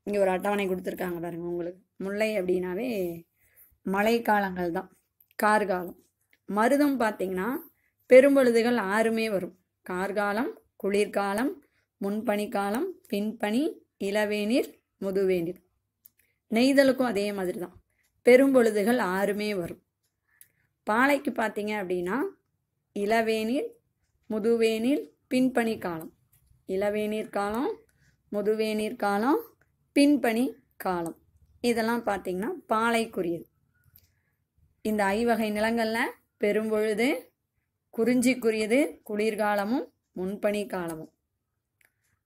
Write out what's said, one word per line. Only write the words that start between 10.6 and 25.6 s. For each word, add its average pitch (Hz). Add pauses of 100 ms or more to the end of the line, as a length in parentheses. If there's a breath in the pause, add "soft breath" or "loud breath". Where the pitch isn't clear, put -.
குளிர்காலம், 202 (500 soft breath)
முன்பனிக்காலம், 208 (200)
பின்பனி, 214 (380)
இளவேநீர், 208 (320)
முதுவேநீர். 185 (920 soft breath)
நெய்தலுக்கும் 262
அதே 202
மாதிரி 185
தான், - (500)
பெரும்பொழுதுகள் 240 (100)
ஆறுமே 202
வரும். 170 (1080 soft breath)
பாலைக்கு 269
பார்த்தீங்க 214
அப்படின்னா, 180 (800)
இளவேநீர், 220 (640)
முதுவேநீர், 226 (240)
பின்பனி 247